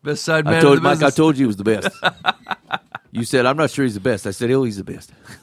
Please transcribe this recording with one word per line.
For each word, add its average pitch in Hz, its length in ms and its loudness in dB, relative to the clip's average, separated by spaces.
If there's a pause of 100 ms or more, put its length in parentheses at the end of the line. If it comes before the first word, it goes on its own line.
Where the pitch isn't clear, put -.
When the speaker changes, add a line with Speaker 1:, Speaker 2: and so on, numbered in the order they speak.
Speaker 1:
Best 147 220 -8
side 156 220 0
Speaker 2:
I 160 60 0
Speaker 1:
man 165 100 4
Speaker 2:
told 143 160 8
Speaker 1:
in - 40 -4
the 139 60 2
Speaker 2:
Mike, 143 100 4
I 151 100 2
Speaker 1:
business. 139 60 0
Speaker 2:
told 160 220 4
you 135 80 0
he - 20 4
was 104 100 -2
the 98 80 -8
best. 107 240 0 (140)
Speaker 1:
<laughs> - 0 - (1080)
Speaker 2:
You 117 120 -6
said, 123 220 0
"I'm 135 100 0
not 151 140 0
sure - 160 -4
he's 110 80 -4
the 101 60 -10
best." 107 260 -4
I 101 40 -4
said, 117 200 -4
"Oh, 131 140 2
he's 107 120 -4
the 95 80 -10
best." - 260 -16 (320)